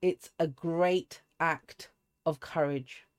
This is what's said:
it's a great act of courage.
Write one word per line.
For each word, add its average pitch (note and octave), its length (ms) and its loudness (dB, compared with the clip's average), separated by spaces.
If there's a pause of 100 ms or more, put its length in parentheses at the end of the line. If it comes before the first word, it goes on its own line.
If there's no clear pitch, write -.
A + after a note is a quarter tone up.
it's F3+ 280 0 (100)
a E3 80 2
great F3 760 0 (160)
act - 520 -4 (360)
of D#3 140 -2
courage. C#3+ 680 -2 (120)